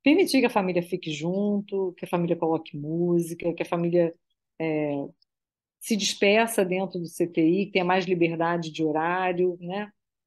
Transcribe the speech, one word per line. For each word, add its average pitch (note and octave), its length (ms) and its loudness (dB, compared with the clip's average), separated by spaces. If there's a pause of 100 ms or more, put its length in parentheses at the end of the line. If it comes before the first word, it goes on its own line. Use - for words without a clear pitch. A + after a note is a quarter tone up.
Permitir D4 360 6
que A#3 60 4
a A#3 60 2
família F#3 320 0
fique F3 280 -8
junto, G3 840 -2
que - 80 -14
a - 20 -10
família F3 280 0
coloque D#3+ 420 -2
música, E3+ 760 -2
que E3+ 100 -6
a - 20 -14
família, E3+ 480 2 (460)
é, D3+ 340 -2 (840)
se - 160 -2
dispersa G#3 680 2
dentro F3+ 360 -4
do E3+ 80 -6
C - 200 -4
T E3+ 140 -2
I, F3 240 2
que - 60 -10
tenha F#3 140 0
mais F#3 200 2
liberdade E3+ 640 0
de D#3 120 -4
horário, F3 760 0
né? G3 300 -8 (380)